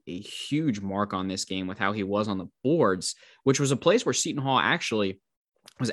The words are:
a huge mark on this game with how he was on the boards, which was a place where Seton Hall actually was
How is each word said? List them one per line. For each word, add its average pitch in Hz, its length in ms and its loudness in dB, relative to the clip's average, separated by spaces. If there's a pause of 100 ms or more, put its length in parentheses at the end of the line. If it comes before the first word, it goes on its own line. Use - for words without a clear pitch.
a 87 120 -8
huge 135 640 -2
mark 101 320 -2
on 95 140 -2
this 95 180 -4
game 95 220 -4
with 92 100 -8
how 101 140 0
he 107 120 -2
was 101 240 0
on 95 120 -2
the 87 100 -10 (140)
boards, 123 520 2 (280)
which 135 160 4
was 139 120 2
a 135 60 2
place 214 280 4
where 135 80 0
Seton 139 280 -2
Hall 135 180 2
actually 104 600 0 (600)
was 120 140 -2